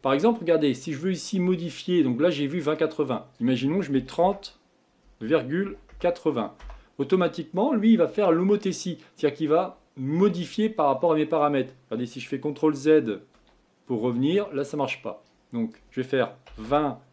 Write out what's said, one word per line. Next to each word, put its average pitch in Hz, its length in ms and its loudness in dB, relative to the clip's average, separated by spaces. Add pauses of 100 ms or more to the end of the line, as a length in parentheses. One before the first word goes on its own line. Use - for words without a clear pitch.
Par 135 100 2
exemple, 214 280 2
regardez, 151 340 2
si 156 180 -8
je 135 60 -6
veux 185 140 -2
ici - 260 -4
modifier, 175 640 0
donc 123 180 0
là 165 100 4
j'ai 143 180 -2
vu 160 100 -4
vingt 151 160 0
quatre-vingts, 151 520 -2 (120)
imaginons 131 400 0
que 190 60 -2
je 143 80 -6
mets 131 120 0
trente - 540 -2 (640)
virgule 151 560 -2 (240)
quatre-vingts. 151 540 -2 (440)
Automatiquement, 180 720 0
lui, 226 200 4
il 220 60 6
va - 100 4
faire 196 240 2
l'homothétie, 185 680 0 (160)
c'est-à-dire 143 240 -2
qu'il 160 100 -2
va 170 320 0 (160)
modifier 175 720 0
par 175 180 0
rapport 151 260 2
à - 20 4
mes 156 120 2
paramètres. 147 480 0 (140)
Regardez, 120 180 -4
si 120 120 -14
je 123 100 -14
fais 135 120 -6
contrôle 147 340 0
Z 135 460 4 (680)
pour 117 140 -2
revenir, 135 520 0
là 139 120 -4
ça 147 120 -8
marche 139 240 -4
pas. - 220 -12 (300)
Donc 113 280 -6 (120)
je - 80 -6
vais 127 60 -4
faire 127 280 0 (240)
vingt 131 400 -2 (140)